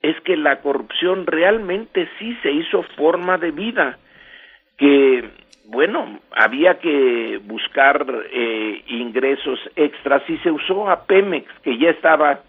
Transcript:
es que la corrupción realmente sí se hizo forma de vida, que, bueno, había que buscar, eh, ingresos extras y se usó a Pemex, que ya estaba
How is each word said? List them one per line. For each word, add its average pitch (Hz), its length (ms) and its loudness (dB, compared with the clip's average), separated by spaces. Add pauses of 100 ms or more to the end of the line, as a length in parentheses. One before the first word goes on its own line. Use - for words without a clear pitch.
es 156 200 -2
que 175 160 -2
la 147 240 -2
corrupción 175 640 -4
realmente 190 840 -2 (120)
sí 233 220 -10
se 160 100 -2
hizo 165 320 -2 (140)
forma 175 400 0
de 165 140 -4
vida, 180 460 -4 (800)
que, 135 520 6 (360)
bueno, 117 540 -2 (120)
había 127 480 2
que 123 640 0
buscar, 139 640 0 (260)
eh, 110 560 -4
ingresos 123 720 -4 (160)
extras 139 520 0
y 160 120 -4
se 175 120 0
usó 185 380 -2
a - 160 0
Pemex, 190 420 2 (160)
que 123 140 -2
ya 160 120 4
estaba 151 580 2